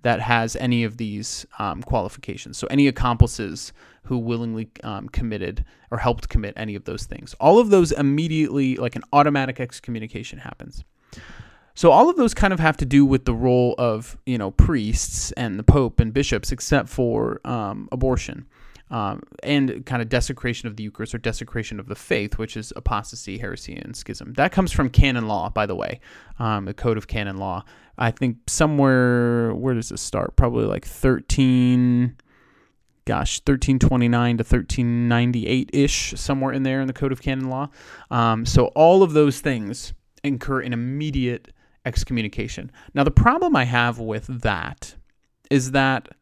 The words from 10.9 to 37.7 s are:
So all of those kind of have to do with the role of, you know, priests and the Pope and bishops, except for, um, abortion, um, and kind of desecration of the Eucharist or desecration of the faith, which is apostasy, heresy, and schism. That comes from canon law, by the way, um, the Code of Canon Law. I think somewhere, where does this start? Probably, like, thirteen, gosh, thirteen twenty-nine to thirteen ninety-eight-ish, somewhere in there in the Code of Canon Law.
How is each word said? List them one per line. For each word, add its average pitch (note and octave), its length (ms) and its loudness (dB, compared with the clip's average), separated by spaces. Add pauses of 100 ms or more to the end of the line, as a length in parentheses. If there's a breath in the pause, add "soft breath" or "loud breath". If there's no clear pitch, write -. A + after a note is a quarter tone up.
So E3+ 140 6
all G3+ 180 8
of F4+ 100 2
those A#3+ 180 2
kind G3 180 2
of E3 60 -2
have D#3+ 180 2
to C#3+ 80 -2
do C#3 180 6
with C3+ 220 2
the B2+ 80 0
role B2 460 2
of, A2+ 380 -2 (100)
you B2 100 -2
know, G2 140 -6
priests - 800 2
and A2 260 -6
the A2 60 -8
Pope C3 360 6
and A2+ 140 0
bishops, B2+ 380 -2
except B2+ 360 0
for, A#2 580 -2
um, G#2+ 460 -8
abortion, B2+ 540 -2 (460 soft breath)
um, G#2 320 -6 (180)
and C3+ 440 0
kind A#2+ 180 -4
of A2+ 60 -8
desecration B2 580 -4
of G#2+ 80 -10
the G#2+ 80 -10
Eucharist A2 320 -10
or - 20 -6
desecration A2+ 640 -6
of A2+ 80 -14
the G#2+ 80 -8
faith, - 420 -4
which A2 180 -8
is A2 200 -12
apostasy, - 640 -6
heresy, G2 340 -12
and - 220 -14
schism. - 380 -14
That C#3+ 180 0
comes F#3 200 0
from C3 180 0
canon B2 380 4
law, G2+ 220 -2
by G#2+ 160 -2
the G2 100 -6
way, G1+ 240 -8 (380 loud breath)
um, G#2+ 280 -2
the G2 100 -8
Code A2+ 220 0
of G#2 100 -10
Canon G2+ 300 -6
Law. F#2+ 260 -6 (340 soft breath)
I A2+ 140 0
think A#2+ 340 -2
somewhere, B2 1080 2
where B2+ 180 -2
does A2+ 160 -4
this - 120 -10
start? - 340 -4
Probably, A#2+ 300 4
like, - 200 -4
thirteen, B2 1300 2 (880 soft breath)
gosh, - 340 -2
thirteen C3+ 400 2
twenty-nine A#2+ 580 4
to A2+ 60 -2
thirteen A#2+ 640 0
ninety-eight-ish, B2 1120 0
somewhere C3+ 360 -4
in C3+ 80 -4
there C3+ 200 -2
in C3 60 -4
the C3 60 -6
Code C3+ 180 -4
of B2+ 100 -8
Canon C3 280 -4
Law. C3+ 200 -6 (420 loud breath)